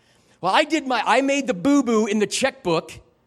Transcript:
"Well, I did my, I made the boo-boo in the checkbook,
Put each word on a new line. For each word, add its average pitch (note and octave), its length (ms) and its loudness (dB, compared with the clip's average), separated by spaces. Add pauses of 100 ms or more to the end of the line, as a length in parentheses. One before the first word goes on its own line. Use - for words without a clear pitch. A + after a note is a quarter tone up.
(400)
"Well, F#3 140 -2
I C#4+ 100 4
did D4+ 240 -2
my, A#3+ 180 -2
I A3+ 160 4
made C#4 260 -2
the B3 60 -2
boo-boo A3+ 520 2
in G#3+ 140 -2
the G3+ 80 0
checkbook, F#3 680 -4 (340)